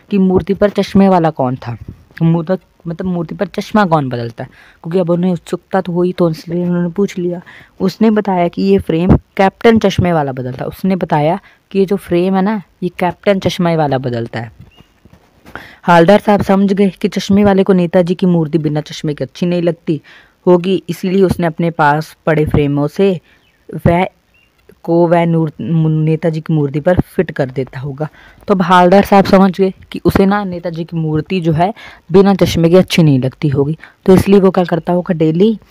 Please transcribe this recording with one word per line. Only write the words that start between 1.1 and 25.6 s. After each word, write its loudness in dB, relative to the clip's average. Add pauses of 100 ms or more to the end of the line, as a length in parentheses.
कौन -4
था, -10 (460)
मूर्त-, -2 (240)
मतलब -8
मूर्ति -6
पर -6
चश्मा -2
कौन 0
बदलता -8
है, -20 (320)
क्योंकि -4
अब -2
उन्हें 0
उत्सुकता -6
तो -6
हुई, -2
तो 0
इसलिए -6
उन्होंने -2
पूछ -4
लिया। -6 (400)
उसने 0
बताया 0
कि -6
ये 2
फ्रेम 0 (200)
कैप्टन 2
चश्मे 0
वाला -2
बदलता -8
है, -8
उसने -4
बताया -2 (300)
कि -4
ये 2
जो -4
फ्रेम -2
है 0
ना, -4 (200)
ये -4
कैप्टन -2
चश्मे -2
वाला 0
बदलता -6
है। -16 (1160)
हालदार 6
साहब 0
समझ 0
गए 0
कि -6
चश्मे 0
वाले 4
को 2
नेताजी 2
की -2
मूर्ति 0
बिना -2
चश्मे -8
के -8
अच्छी -6
नहीं -2
लगती -4 (460)
होगी, 2
इसलिए -2
उसने 0
अपने -2
पास 0 (100)
पड़े 0
फ्रेमों 0
से -2 (680)
वह, 2 (760)
को 2
वह 2
नूर-, 0